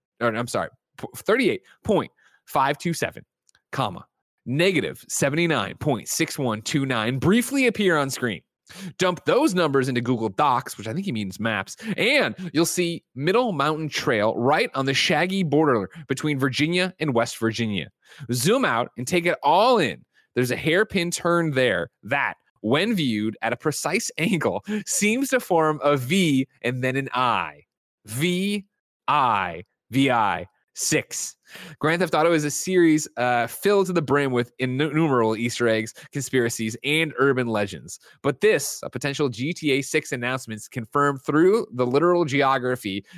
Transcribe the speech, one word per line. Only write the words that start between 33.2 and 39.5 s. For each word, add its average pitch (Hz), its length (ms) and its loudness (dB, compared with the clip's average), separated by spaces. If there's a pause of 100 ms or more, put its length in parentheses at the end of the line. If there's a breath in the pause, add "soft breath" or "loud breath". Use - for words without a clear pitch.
filled 196 420 2
to 180 40 -4
the 170 80 0
brim 139 320 2
with 123 260 0
innumerable 131 800 2
Easter 117 320 0
eggs, 110 240 0 (180 loud breath)
conspiracies, 120 640 -2 (100)
and 151 340 0
urban 131 300 2
legends. 92 520 -4 (220 soft breath)
But 139 180 -2
this, 202 420 2
a - 60 -10
potential 139 400 -4
G 127 240 -4